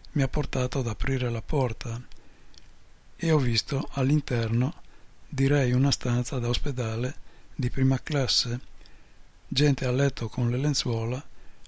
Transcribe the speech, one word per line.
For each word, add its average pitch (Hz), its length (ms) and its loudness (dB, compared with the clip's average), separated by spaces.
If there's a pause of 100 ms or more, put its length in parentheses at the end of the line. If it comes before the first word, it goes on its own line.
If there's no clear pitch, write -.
(120)
mi 143 100 2
ha 131 60 2
portato 135 500 0
ad 123 80 -2
aprire 123 440 0
la 117 120 -4
porta 120 580 -2 (1160)
e 165 140 0
ho 156 80 6
visto 127 540 0
all'interno, 127 920 0 (460)
direi, 135 440 4
una 131 180 4
stanza 123 480 0
da 120 100 0
ospedale 123 680 0 (380)
di 123 140 0
prima 131 320 4
classe, 127 600 0 (840)
gente 139 380 4
a 127 60 2
letto 127 380 0
con 120 200 -2
le 120 80 0
lenzuola, 127 640 -2 (460)